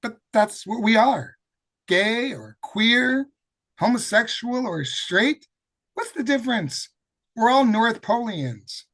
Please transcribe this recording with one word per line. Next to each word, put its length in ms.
But 160
that's 320
what 160
we 140
are. 400
Gay 460
or 280
queer, 680
homosexual 880
or 160
straight. 640
What's 180
the 120
difference? 640
We're 140
all 160
North 360
Poleans. 920